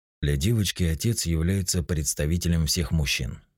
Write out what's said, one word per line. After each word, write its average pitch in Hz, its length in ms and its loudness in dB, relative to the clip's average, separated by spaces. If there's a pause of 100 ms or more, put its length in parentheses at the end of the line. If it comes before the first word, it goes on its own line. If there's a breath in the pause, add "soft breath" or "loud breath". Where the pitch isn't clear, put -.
(200)
Для 71 160 0
девочки 92 480 2
отец 85 420 0
является 85 560 0
представителем 80 840 0
всех 82 260 0
мужчин. 69 480 -2 (180)